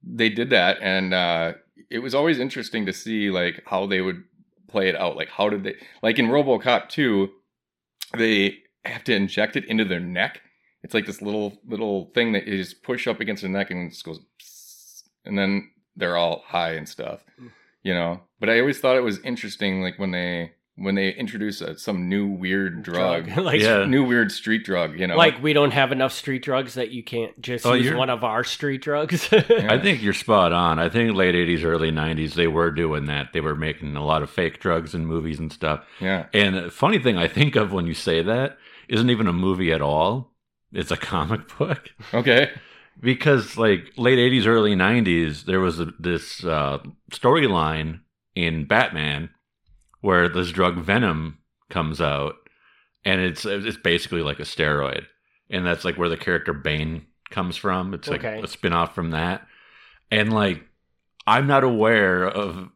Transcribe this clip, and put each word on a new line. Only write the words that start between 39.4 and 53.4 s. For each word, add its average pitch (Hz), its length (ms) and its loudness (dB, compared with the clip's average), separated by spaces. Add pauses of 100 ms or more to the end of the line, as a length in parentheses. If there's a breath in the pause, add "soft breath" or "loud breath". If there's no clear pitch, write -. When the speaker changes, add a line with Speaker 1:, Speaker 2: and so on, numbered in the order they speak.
Speaker 3:
at 78 80 0
all. 82 520 0 (400)
It's 82 180 -4
a 82 60 -2
comic 85 520 -4
<laughs> - 100 -20
book. - 320 -4 (220)
Speaker 1:
Okay. 123 380 4 (500 loud breath)
Speaker 3:
Because, 127 560 2
like, 104 400 2
late 127 220 4
eighties, 123 280 4
early 110 280 4
nineties, 90 680 2
there 95 160 0
was 87 200 0
a, 82 180 -4
this, 82 460 -6
uh, 73 340 -2 (320)
storyline 82 880 2 (340)
in 80 320 -2
Batman 80 640 0 (720)
where 90 280 4
this 87 220 -2
drug 90 280 2
Venom 82 600 -2 (320)
comes 78 300 -4
out, 71 340 -2 (720 soft breath)
and 95 160 2
it's, 90 240 -2